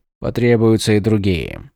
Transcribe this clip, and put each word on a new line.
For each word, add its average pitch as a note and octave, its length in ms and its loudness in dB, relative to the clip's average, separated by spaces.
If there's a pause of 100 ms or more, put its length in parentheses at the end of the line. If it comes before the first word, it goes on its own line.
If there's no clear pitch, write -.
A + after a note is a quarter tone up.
(180)
потребуются A2+ 760 0
и G#2 60 2
другие. F#2+ 760 -2